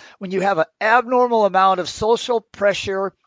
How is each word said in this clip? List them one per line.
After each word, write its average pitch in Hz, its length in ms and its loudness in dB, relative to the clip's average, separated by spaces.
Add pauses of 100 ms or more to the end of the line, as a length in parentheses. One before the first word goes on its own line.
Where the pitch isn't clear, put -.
(180)
when 190 120 -10
you 190 100 -2
have 190 180 0
an 160 80 2 (140)
abnormal 233 640 2
amount 190 360 2
of 165 80 -6
social 226 520 -2
pressure 196 720 -4 (140)